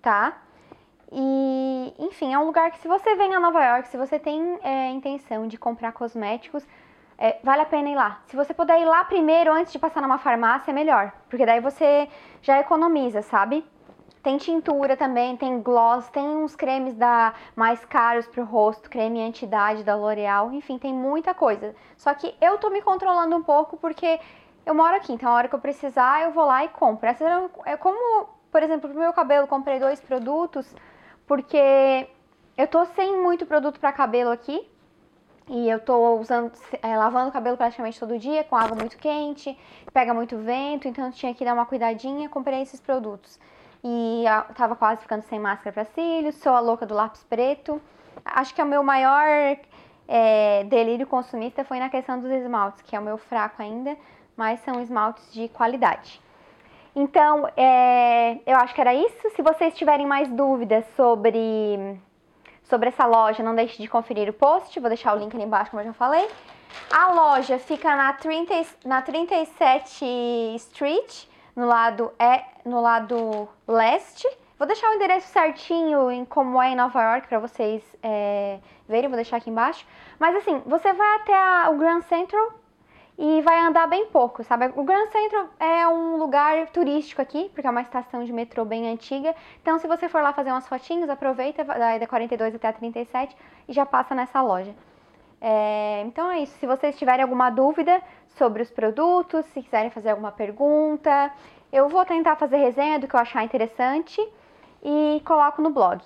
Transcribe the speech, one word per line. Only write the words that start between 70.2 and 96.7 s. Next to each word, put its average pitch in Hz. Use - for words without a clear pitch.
Street, -
no 240
lado, 233
é, 254
no 240
lado 226
leste. 233
Vou 285
deixar 440
o 440
endereço 370
certinho 311
em 247
como 254
é 254
em 262
Nova 254
York 233
pra 226
vocês, 220
é, 202
verem, 240
vou 262
deixar 233
aqui 233
embaixo. 233
Mas 339
assim, 370
você 330
vai 415
até 427
a, 370
o 302
Grand 330
Central 415
e 311
vai 330
andar 330
bem 381
pouco, 240
sabe? 247
O 285
Grand 381
Central 427
é 330
um 330
lugar 311
turístico 294
aqui, 311
porque 277
é -
uma 240
estação 247
de 240
metrô 233
bem 226
antiga. 277
Então, 294
se 330
você 339
for 330
lá 285
fazer 277
umas 262
fotinhos, 330
aproveita, 277
vai 233
da 233
quarenta 233
e -
dois 220
até 226
a 220
trinta 233
e 233
sete -
e 285
já 277
passa 262
nessa 262
loja. 196
É, 214
então 330
é 339
isso. 277
Se -
vocês 277